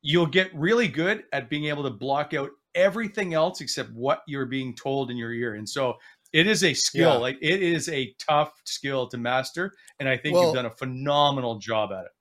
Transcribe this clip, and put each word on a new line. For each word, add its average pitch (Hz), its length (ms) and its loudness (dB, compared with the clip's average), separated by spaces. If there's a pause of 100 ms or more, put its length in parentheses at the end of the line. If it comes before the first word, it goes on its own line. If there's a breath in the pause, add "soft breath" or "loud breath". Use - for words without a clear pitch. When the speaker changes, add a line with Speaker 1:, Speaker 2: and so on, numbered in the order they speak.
Speaker 1:
you'll 165 240 2
get 180 280 0
really 190 360 2
good 180 420 -2
at 135 180 -6
being 151 160 -4
able 147 180 -4
to 135 60 -2
block 135 440 -2
out 139 160 -4 (260)
everything 196 580 0
else 160 280 0
except 117 300 -6
what 123 360 -2
you're 139 180 -4
being 131 300 -6
told 135 360 -4
in 123 40 -6
your 117 160 -6
ear. 117 240 -4
And 104 140 -10
so 127 280 -2 (360 loud breath)
it 165 140 6
is 202 160 4
a 156 100 4
skill. 160 400 4
Speaker 2:
Yeah. 123 40 4
Speaker 1:
Like, 127 240 0
it 180 200 2
is 170 260 0
a 135 320 -4
tough 151 460 2
skill 135 420 -4
to 127 100 -8
master. 131 560 -2 (260 loud breath)
And 135 100 -2
I 127 80 2
think 151 180 -2
Speaker 2:
Well 175 120 6
Speaker 1:
you've 135 80 0
done 123 100 -2
a 110 60 -6
phenomenal 135 840 0
job 107 340 -2
at 92 140 -8
it. - 160 -18